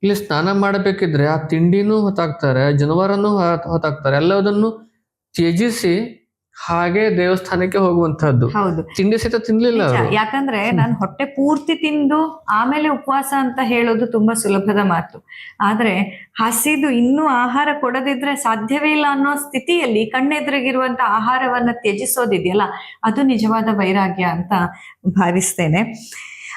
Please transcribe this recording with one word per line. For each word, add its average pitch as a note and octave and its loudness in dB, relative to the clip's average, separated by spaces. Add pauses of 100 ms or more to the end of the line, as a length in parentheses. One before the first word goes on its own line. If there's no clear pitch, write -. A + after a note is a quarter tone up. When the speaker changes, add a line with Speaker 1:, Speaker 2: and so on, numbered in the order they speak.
Speaker 1:
ಇಲ್ಲಿ G3+ 2
ಸ್ನಾನ E3+ -2
ಮಾಡಬೇಕಿದ್ರೆ G3 0
ಆ D#3 0
ತಿಂಡಿನೂ F3+ 2
ಹೊತ್ತಾಕ್ತಾರೆ, D3 0
ಜನವರನ್ನು F#3+ 2
ಹೊತ್-, E3+ 0
ಹೊತ್ತಾಕ್ತಾರೆ, D3 0
ಎಲ್ಲದನ್ನು G3+ 0 (440)
ತ್ಯಜಿಸಿ G3 0 (440)
ಹಾಗೆ F3 0
ದೇವಸ್ಥಾನಕ್ಕೆ F#3 0
ಹೋಗುವಂತಹದ್ದು. D#3 2
Speaker 2:
ಹೌದು. E3 -2
Speaker 1:
ತಿಂಡಿ G3+ 0
ಸಹಿತ A3+ -2
ತಿನ್ಲಿಲ್ಲ A3+ 2
Speaker 2:
ನಿಜ. B2 2
Speaker 1:
ಅವರು. A2+ 0
Speaker 2:
ಯಾಕಂದ್ರೆ A3 -2
Speaker 1:
ಹ್ಮ್. G#3 0
Speaker 2:
ನಾನು A#3 2
ಹೊಟ್ಟೆ G3+ -4
ಪೂರ್ತಿ C#4+ 0
ತಿಂದು D4+ 0
ಆಮೇಲೆ C4+ 0
ಉಪವಾಸ C4+ -2
ಅಂತ B3+ -2
ಹೇಳೋದು A#3 0
ತುಂಬಾ A3 2
ಸುಲಭದ G3 0
ಮಾತು. E3+ -2 (340)
ಆದ್ರೆ G#3+ 0 (420)
ಹಸಿದು C#4 0
ಇನ್ನೂ C4 2
ಆಹಾರ B3 0 (120)
ಕೊಡದಿದ್ರೆ C4 -2
ಸಾಧ್ಯವೇ B3+ -2
ಇಲ್ಲ D4+ 0
ಅನ್ನೋ C#4 0
ಸ್ಥಿತಿಯಲ್ಲಿ C4 -2
ಕಣ್ಣೆದುರಿಗಿರುವಂತ C4 -2
ಆಹಾರವನ್ನ A#3+ 0
ತ್ಯಜಿಸೋದಿದೆಯಲ್ಲ, G3+ 0 (420)
ಅದು A3 0
ನಿಜವಾದ A3 2
ವೈರಾಗ್ಯ F#3+ 0
ಅಂತ F3 -2 (560)
ಭಾವಿಸ್ತೇನೆ. F#3 0 (460)